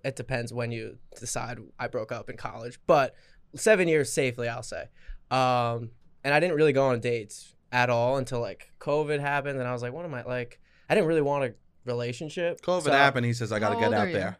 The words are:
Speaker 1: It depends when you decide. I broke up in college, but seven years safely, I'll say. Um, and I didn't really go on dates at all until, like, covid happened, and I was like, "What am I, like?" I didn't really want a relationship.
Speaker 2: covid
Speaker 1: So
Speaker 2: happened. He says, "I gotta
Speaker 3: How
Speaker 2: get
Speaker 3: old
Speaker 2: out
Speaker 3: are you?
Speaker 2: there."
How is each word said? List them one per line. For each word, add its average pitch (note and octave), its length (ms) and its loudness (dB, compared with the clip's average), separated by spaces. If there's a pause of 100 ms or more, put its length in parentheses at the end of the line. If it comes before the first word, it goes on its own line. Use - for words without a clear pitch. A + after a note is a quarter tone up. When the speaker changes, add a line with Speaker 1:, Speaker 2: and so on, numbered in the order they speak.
Speaker 1:
It C3+ 120 -6
depends A#2+ 380 -6
when A#2+ 180 -4
you A2 260 -10 (220)
decide. A#2+ 400 -8 (200)
I B2 80 -4
broke A2 240 -6
up A2 180 -10
in - 80 -12
college, A2+ 500 -12
but C#3+ 280 4 (400)
seven F#3+ 320 6
years D#3 240 2
safely, B2 360 0
I'll A#2+ 160 -6
say. - 220 -10 (460)
Um, A#2+ 600 0 (320)
and C#3 100 0
I D3+ 60 6
didn't E3+ 160 2
really D3+ 180 6
go C3+ 140 4
on B2 120 2
dates A#2 560 -6 (160)
at B2 180 2
all B2 280 2
until, B2+ 220 -4
like, G2+ 400 -8
covid D3 400 0
happened, C#3+ 400 -2
and B2 80 -4
I B2 60 -4
was A#2+ 80 -6
like, B2 120 -6
"What E3+ 120 -10
am D#3 80 -8
I, B2 100 -8
like?" B2 360 -6 (300)
I D#3 60 4
didn't G3 120 4
really D#3+ 140 4
want C#3+ 240 0
a B2 80 -4 (320)
relationship. B2+ 760 -4
Speaker 2:
covid F3+ 220 0
Speaker 1:
So D3 80 2
Speaker 2:
happened. C#3 340 4
He A#2+ 80 2
says, A#2 180 -4
"I G#2+ 80 0
gotta G#2+ 160 2
Speaker 3:
How A#2 60 -4
Speaker 2:
get A#2 60 2
Speaker 3:
old - 80 2
Speaker 2:
out G#2 60 4
Speaker 3:
are G2+ 80 2
you? E3+ 40 -4
Speaker 2:
there." F#2 260 -2